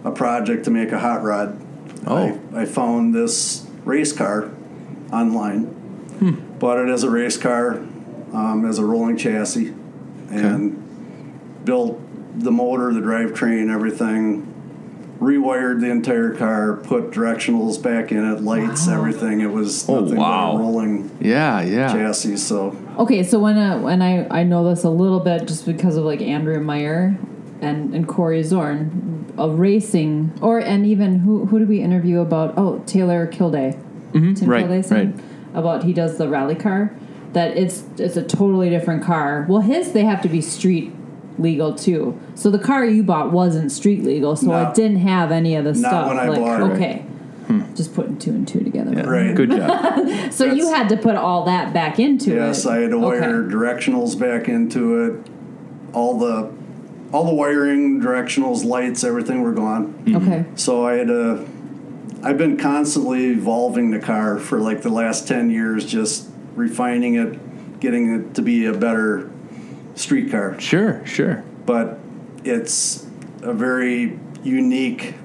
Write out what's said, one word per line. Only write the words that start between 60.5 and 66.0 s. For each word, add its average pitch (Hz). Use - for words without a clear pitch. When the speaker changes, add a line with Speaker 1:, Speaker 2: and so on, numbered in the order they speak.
Speaker 1:
So 120
I 120
had 123
to, 117
I've 139
been 156
constantly 139
evolving 117
the 107
car 107
for, 113
like, 107
the 117
last 113
ten 120
years, 113
just 110